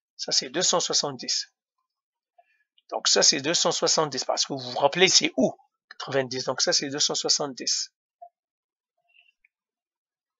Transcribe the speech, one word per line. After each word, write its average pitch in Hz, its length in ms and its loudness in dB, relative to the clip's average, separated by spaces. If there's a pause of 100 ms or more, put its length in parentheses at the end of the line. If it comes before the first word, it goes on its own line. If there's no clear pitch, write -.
(160)
Ça, - 160 -8
c'est 143 180 -2
deux 160 120 -2
cent 180 180 2
soixante-dix. - 720 -2 (1400)
Donc, - 180 -4
ça, - 140 4
c'est 156 180 4
deux 147 140 -2
cent 170 180 2
soixante-dix. 151 520 0
Parce - 200 -2
que - 80 -6
vous 139 60 -6
vous 123 200 -8
rappelez, 175 300 4
c'est - 280 4
où ? 214 180 2 (360)
Quatre-vingt-dix. 131 540 -4
Donc, 131 160 -4
ça, 175 120 2
c'est 156 160 0
deux 139 100 -6
cent 147 160 0
soixante-dix. 139 800 -2 (2500)